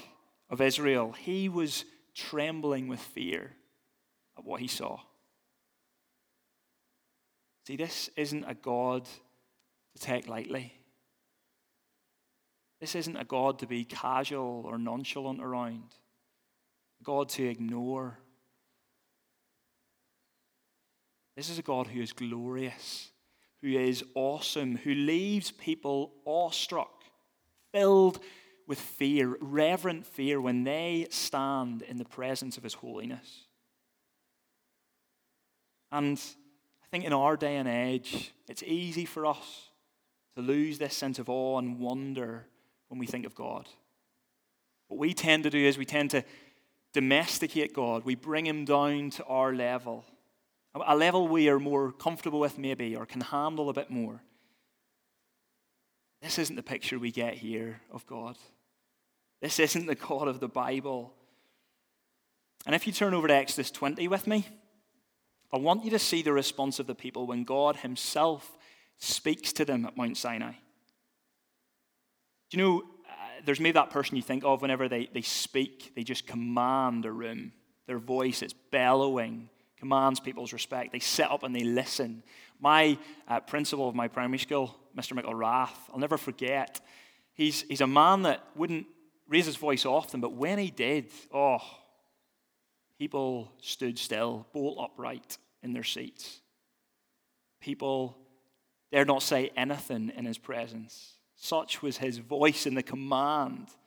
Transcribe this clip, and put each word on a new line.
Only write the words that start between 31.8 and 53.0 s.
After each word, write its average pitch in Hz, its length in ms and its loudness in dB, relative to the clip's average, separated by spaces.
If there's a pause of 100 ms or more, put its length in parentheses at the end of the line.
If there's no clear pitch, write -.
in 123 160 -10
the 123 80 -8
presence 131 520 -6
of 127 60 -16
his 110 120 -10
holiness. 120 720 -12 (2500)
And 143 260 0
I - 720 -18
think 180 140 -4
in 160 60 0
our 143 240 4
day 143 220 -2
and 131 100 -2
age, 123 640 -2 (160)
it's - 160 -12
easy 170 420 -4
for 156 200 -4
us - 440 -4 (640)
to 127 60 -8
lose 147 360 2
this 143 160 -4
sense 135 260 -4
of 123 100 -8
awe 131 280 0
and 123 220 -4
wonder 123 680 -6 (420)
when 127 120 -12
we 123 80 -6
think 123 180 -6
of 113 100 -14
God. - 320 -8 (1200)
What - 120 -10
we 147 140 2
tend 156 300 4
to 147 60 4
do 147 80 2
is 139 200 6
we 135 80 -6
tend 147 260 0
to 135 120 2 (680)
domesticate 147 800 2
God. 117 320 -2
We 127 100 0
bring 156 300 -4
him 156 180 -2
down 143 480 4
to - 140 -10
our 131 280 2
level, 123 520 -4 (800)
a 151 100 8
level 175 320 6
we 160 220 8
are 139 100 8
more 139 320 2
comfortable 156 480 -4
with 147 200 -2
maybe 131 360 -4
or 113 120 -8